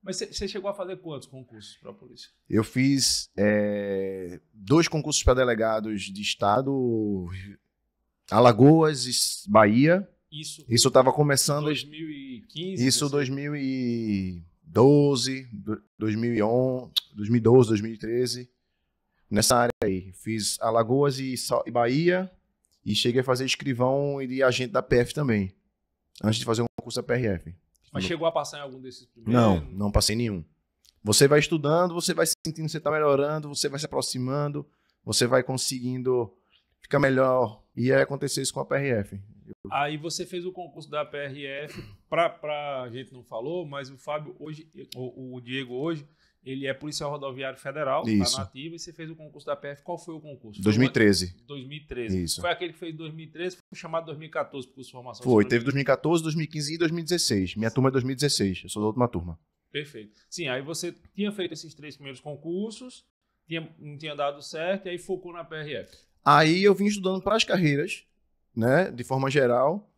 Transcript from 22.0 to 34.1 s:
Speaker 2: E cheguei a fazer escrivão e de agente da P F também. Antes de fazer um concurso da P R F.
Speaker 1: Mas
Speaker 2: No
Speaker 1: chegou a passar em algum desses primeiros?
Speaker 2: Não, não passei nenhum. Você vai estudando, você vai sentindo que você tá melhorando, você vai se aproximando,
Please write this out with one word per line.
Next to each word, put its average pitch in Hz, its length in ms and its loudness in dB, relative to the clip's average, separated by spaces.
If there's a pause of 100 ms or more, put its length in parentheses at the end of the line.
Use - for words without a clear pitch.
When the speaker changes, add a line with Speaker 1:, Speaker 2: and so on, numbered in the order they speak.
Speaker 2:
E 107 100 -2
cheguei 131 240 2
a 127 40 2
fazer 127 200 0
escrivão 139 760 -2
e 135 60 -6
de 131 140 -2
agente 127 300 2
da 123 100 0
P 123 180 4
F 120 140 0
também. 107 400 0 (680)
Antes 110 160 2
de 123 60 -8
fazer 117 160 0
um 117 60 0 (120)
concurso 120 220 -8
da - 20 -6
P - 120 -2
R 123 120 0
F. 90 280 -4 (360)
Speaker 1:
Mas - 140 -4
Speaker 2:
No - 20 -2
Speaker 1:
chegou 165 180 -2
a 165 60 2
passar 147 280 -4
em - 20 -12
algum 131 180 -14
desses 127 280 -18
primeiros? 113 260 -4
Speaker 2:
Não, 110 260 6 (120)
não 101 200 -4
passei 104 240 2
nenhum. 110 260 -2 (600)
Você 139 240 4
vai 147 120 6
estudando, 165 540 0
você 170 200 -4
vai 165 120 2
sentindo 160 420 -6
que 151 40 -6
você 156 80 -8
tá 151 100 -2
melhorando, 151 600 0
você 143 180 -4
vai 139 100 -6
se 151 80 -8
aproximando, 143 800 -4 (380)